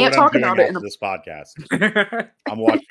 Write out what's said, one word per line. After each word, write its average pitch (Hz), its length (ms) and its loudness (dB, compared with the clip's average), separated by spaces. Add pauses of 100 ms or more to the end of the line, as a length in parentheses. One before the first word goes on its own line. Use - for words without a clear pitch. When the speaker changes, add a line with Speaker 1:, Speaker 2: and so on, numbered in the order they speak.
Speaker 1:
what 262 100 4
I'm - 0 -
Speaker 2:
talk 285 200 4
Speaker 1:
doing 240 120 0
Speaker 2:
about - 160 0
it - 20 6
Speaker 1:
after - 80 2
Speaker 2:
in 185 60 -6
a - 40 -6
Speaker 1:
this 202 160 -12
podcast. 156 1400 -4
Speaker 3:
<laughs> - 120 -10
Speaker 1:
I'm 214 120 -6
watching - 300 0